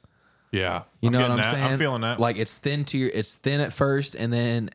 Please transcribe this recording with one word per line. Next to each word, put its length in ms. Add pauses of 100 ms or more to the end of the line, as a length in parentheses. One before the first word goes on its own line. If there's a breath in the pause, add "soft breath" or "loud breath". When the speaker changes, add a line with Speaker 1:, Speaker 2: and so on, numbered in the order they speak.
(520 soft breath)
Speaker 1:
Yeah. 320 (180)
Speaker 2:
You 60
Speaker 1:
I'm 40
Speaker 2:
know 80
what 80
Speaker 1:
getting 40
Speaker 2:
I'm 100
Speaker 1:
that. 100
Speaker 2:
saying? 120 (100)
Speaker 1:
I'm 40
feeling 220
that. 180
Speaker 2:
Like, 200
it's 180
thin 300
to 120
your, 140
it's 240
thin 240
at 140
first, 400
and 180
then 420